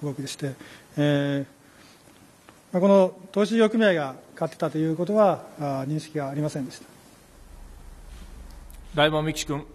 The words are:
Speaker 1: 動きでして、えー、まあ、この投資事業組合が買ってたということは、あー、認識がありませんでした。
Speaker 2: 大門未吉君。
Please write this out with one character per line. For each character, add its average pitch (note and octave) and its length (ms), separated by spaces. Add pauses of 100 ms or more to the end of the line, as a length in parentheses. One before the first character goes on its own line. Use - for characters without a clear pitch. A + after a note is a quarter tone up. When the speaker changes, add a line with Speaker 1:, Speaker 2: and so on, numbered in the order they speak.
Speaker 1:
動 C#3+ 120
き C3+ 80
で C3+ 40
し - 80
て、 C3+ 200 (420)
え C#3+ 520
ー、 - 1200
ま F3+ 60
あ、 - 20
こ G3 80
の F#3+ 260 (160)
投 G3+ 140
資 G#3 80
事 A3+ 60
業 A3 120
組 A3+ 140
合 F#3+ 100
が C#3 220 (180)
買 D#3+ 140
っ - 20
て - 60
た D#3+ 120
と D#3 100
い D#3+ 140
う D#3 40
こ F3 100
と G3+ 80
は、 G3 300 (160)
あ - 20 (240)
ー、 - 20
認 D3+ 120
識 - 180
が C#3 100
あ C#3 60
り D3 80
ま D3+ 80
せ D#3 80
ん C3 80
で - 60
し - 80
た。 - 60 (2000)
Speaker 2:
大 D3+ 160
門 D#3 160
未 D#3 80
吉 - 120
君。 D3 180 (100)